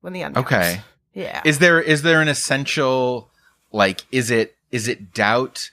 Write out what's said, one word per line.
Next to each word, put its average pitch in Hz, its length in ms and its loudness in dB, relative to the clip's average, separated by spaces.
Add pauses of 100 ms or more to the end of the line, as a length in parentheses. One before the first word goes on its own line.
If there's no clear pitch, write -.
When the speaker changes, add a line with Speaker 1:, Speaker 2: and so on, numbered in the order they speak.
Speaker 1:
when 180 120 -14
the 180 80 -10
end 143 140 -8
comes. 127 100 0
Speaker 2:
Okay. 90 360 0 (340)
Speaker 1:
Yeah. - 280 -10
Speaker 2:
Is 151 140 2
there, 165 240 6
is 151 220 2
there 160 180 4
an 156 60 2
essential, 131 1040 -2 (400)
like, 98 400 0
is 123 180 0
it, 113 260 0 (160)
is 113 160 -4
it 104 280 -8
doubt? 113 580 0